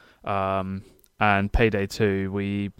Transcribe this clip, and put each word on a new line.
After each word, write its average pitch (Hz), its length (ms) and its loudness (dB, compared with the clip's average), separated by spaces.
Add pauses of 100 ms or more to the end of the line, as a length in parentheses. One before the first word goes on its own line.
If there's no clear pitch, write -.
(240)
Um, 95 600 -2 (360)
and 101 320 2
Payday 104 360 2
Two, 98 440 0
we, 101 480 -4